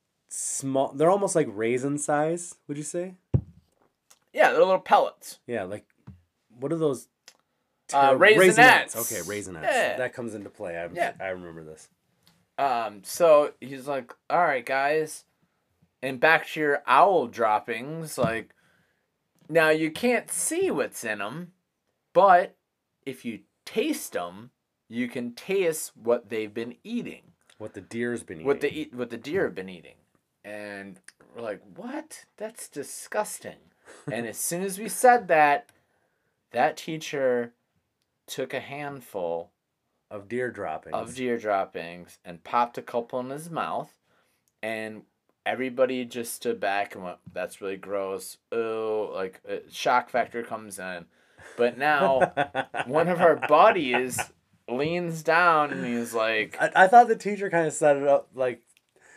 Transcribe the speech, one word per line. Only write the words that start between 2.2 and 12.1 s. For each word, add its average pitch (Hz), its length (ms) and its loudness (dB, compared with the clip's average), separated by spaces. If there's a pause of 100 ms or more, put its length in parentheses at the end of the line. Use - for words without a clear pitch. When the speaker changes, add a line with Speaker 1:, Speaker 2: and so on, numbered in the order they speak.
Speaker 1:
would 147 100 -8
you 151 60 -10
say? 180 320 -8 (1160)
Speaker 2:
Yeah, 151 180 4
they're 131 80 2
little 185 200 4
pellets. - 680 0
Speaker 1:
Yeah, 117 160 -4
like, 95 220 -10 (760)
what 135 120 -6
are 165 60 -2
those 143 300 -2 (840)
Speaker 2:
Uh, 135 180 6
Speaker 1:
ter-, 135 60 6
Speaker 2:
raisinets. 190 760 8
Speaker 1:
raisinets. - 40 -12
Okay, 113 300 -4
raisinets. 92 360 -8
Speaker 2:
Yeah. 139 340 0
Speaker 1:
That 123 160 -4
comes 117 220 -10
into 101 140 -14
play. 87 280 -10
I'm, 85 180 -8
Speaker 2:
Yeah. - 240 -2
Speaker 1:
I 95 100 -6
remember 85 340 -12
this. 78 260 -20 (680)